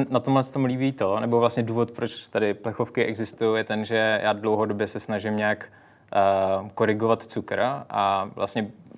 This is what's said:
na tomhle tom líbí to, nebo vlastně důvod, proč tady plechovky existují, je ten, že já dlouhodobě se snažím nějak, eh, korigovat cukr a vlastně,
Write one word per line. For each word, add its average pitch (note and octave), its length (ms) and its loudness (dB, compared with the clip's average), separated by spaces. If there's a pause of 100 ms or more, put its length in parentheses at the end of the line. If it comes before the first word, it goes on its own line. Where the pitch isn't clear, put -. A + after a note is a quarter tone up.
(100)
na B2+ 100 2
tomhle C3+ 240 2
tom C3+ 200 -2
líbí C3 280 0
to, G#2 280 0
nebo A#2 200 2
vlastně A#2 220 2
důvod, A2+ 280 0
proč - 380 -8
tady G#2 260 0
plechovky A#2 500 -2
existují, A2 540 0
je A2 60 -2
ten, G#2+ 200 -2
že A2 380 2
já G#2+ 100 2
dlouhodobě G#2+ 540 0
se G#2 140 -6
snažím G#2+ 360 -2
nějak, G#2 360 -2 (400)
eh, G2 600 2
korigovat A2 480 2
cukr G2 380 -6 (300)
a G2 440 0
vlastně, G2+ 360 -4 (280)